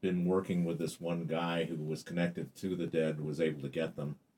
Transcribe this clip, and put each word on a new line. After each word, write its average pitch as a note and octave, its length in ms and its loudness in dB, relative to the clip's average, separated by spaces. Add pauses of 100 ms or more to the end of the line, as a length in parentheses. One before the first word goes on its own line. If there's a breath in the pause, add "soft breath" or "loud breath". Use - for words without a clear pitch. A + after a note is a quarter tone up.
been F2+ 240 2
working F#2 400 4
with E2 140 0
this E2 200 -4
one E2+ 260 -2
guy E2 400 0
who E2 100 -4
was D#2 280 -4
connected F2 540 0
to F#2 180 0
the E2+ 120 -2
dead, D#2 360 2
was D2+ 160 -4
able D#2 220 2
to - 80 -4
get D#2+ 260 -2
them. D2 220 -4 (200)